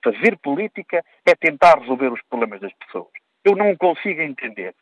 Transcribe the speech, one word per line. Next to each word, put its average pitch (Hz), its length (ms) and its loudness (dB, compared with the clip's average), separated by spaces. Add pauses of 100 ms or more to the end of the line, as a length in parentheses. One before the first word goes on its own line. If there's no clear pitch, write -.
Fazer 123 340 0
política 175 640 -6 (220)
é 175 100 6
tentar 160 440 4
resolver 123 320 -2
os 117 120 -10
problemas 110 360 -6
das 98 140 -12
pessoas. - 380 -14 (340)
Eu 202 100 4
não 202 200 2
consigo 170 460 -2
entender 110 600 -10